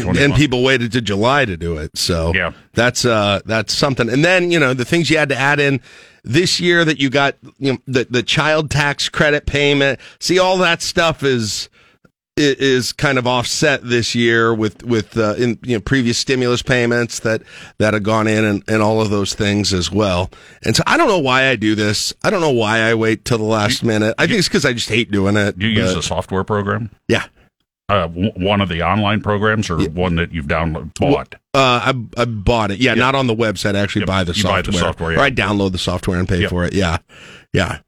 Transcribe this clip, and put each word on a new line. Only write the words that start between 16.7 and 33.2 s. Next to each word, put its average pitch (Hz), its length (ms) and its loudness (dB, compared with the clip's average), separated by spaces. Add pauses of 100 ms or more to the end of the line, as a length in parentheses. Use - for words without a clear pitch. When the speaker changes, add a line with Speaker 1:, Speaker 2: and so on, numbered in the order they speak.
Speaker 2:
that, 110 220 -2 (360)
that 107 160 2
have 107 100 -2
gone 110 240 0
in 110 180 2
and, 101 240 -2
and 107 120 2
all 110 200 2
of 107 80 0
those 101 260 -2
things 101 380 0
as 87 180 -2
well. 92 400 0 (340)
And 110 120 0
so 170 100 0
I - 80 2
don't 311 140 4
know 190 100 2
why 131 280 2
I 127 100 2
do 107 180 2
this. 104 380 -2 (100)
I 160 60 0
don't 196 120 0
know 156 100 2
why 113 280 2
I 113 160 2
wait 110 300 0
till 120 120 0
the 107 60 -2
last 110 380 0
Speaker 1:
You, 117 80 0
Speaker 2:
minute. 107 280 2
I 147 60 0
Speaker 1:
you, 170 60 0
Speaker 2:
think 214 100 0
it's 151 100 0
'cause 202 160 0
I 131 60 2
just 117 180 -4
hate 110 220 -2
doing 101 240 2
it, 101 240 0
Speaker 1:
do 104 80 -2
you 110 140 0
use 92 120 0
Speaker 2:
but 85 60 -2
Speaker 1:
a 76 40 -6
software 92 420 -4
program? 104 440 -2 (200)
Speaker 2:
Yeah. 107 160 0 (640)
Speaker 1:
Uh, 95 180 0
w-, 87 300 -2
one 101 240 2
of 92 80 0
the 82 120 -2
online 101 400 0
programs 104 480 0
or 82 120 0
Speaker 2:
Yeah. 95 80 -2
Speaker 1:
one 87 260 -2
that 82 160 -2
you've 78 160 -6
download, 80 480 -4
bought? 127 400 0 (180)
Speaker 2:
Uh, 127 400 2
I, 120 280 -6
I 117 40 2
bought 110 460 0
it. 95 80 -6
Yeah, 123 120 2
Speaker 1:
Yep. 113 60 0
Speaker 2:
not 127 160 2
on 135 140 0